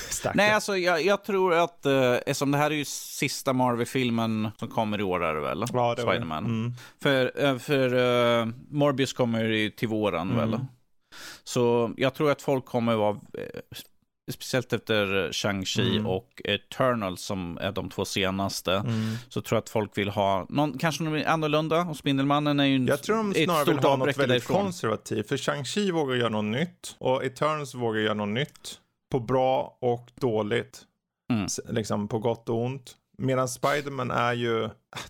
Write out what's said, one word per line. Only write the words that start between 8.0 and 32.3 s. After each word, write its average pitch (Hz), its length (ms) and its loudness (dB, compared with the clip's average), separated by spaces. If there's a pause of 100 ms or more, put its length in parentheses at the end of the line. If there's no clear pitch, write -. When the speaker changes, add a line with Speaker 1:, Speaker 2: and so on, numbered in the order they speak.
Speaker 2:
eh, 113 60 0 (240)
Morbius 143 420 2
kommer 113 320 0
ju 107 260 2
till - 180 -4
våren, 98 420 0
Speaker 1:
Mm. 117 200 2
Speaker 2:
väl? - 100 -2 (840)
Så 120 520 2
jag 131 180 0
tror 151 160 2
att 139 120 -2
folk 135 240 0
kommer 117 300 0
vara, 104 140 4 (280)
eh, - 220 -10 (720)
speciellt - 400 -4
efter 98 600 2
Shang-Chi 101 580 -2
Speaker 1:
Mm. 107 160 0
Speaker 2:
och - 380 -6
Eternal, 104 720 -2
som 90 400 -6
är 95 140 -2
de 87 180 -6
två 98 140 -4
senaste, 95 680 -2
Speaker 1:
Mm. 110 440 0 (120)
Speaker 2:
så - 120 -6
tror - 160 0
jag 107 60 2
att - 60 -10
folk 107 300 -4
vill 101 100 0
ha 98 400 0
någon, 147 300 -2
kanske 165 240 -2
något 156 240 -2
annorlunda. 156 540 2
Och 170 160 -4
Spindelmannen 143 640 2
är 139 40 4
ju 135 120 4
en, 127 100 2
Speaker 1:
Jag 143 160 2
tror 214 140 0
de 214 140 0
Speaker 2:
ett 165 140 2
Speaker 1:
snarare 170 180 2
Speaker 2:
stort 156 140 4
Speaker 1:
vill 135 80 0
ha 143 80 6
Speaker 2:
avbräck 131 240 2
Speaker 1:
något 139 60 2
väldigt 127 120 2 (140)
Speaker 2:
därifrån. 175 160 2
Speaker 1:
konservativt. 113 640 -4
För 139 80 -2
Shang-Chi 147 560 -2
vågar 139 240 0
göra 120 120 2
något 107 160 0
nytt. 131 540 -4
Och 131 260 0
Eternals 143 500 -2
vågar 113 260 0
göra 107 140 2
något 104 140 -2
nytt. - 520 -6 (300)
På 135 100 0
bra 131 600 0
och 120 340 -2
dåligt. 107 680 -2 (500)
Speaker 2:
Mm. 107 120 0
Speaker 1:
S-, - 240 -6
liksom 104 400 -2
på 120 100 -2
gott 117 300 -4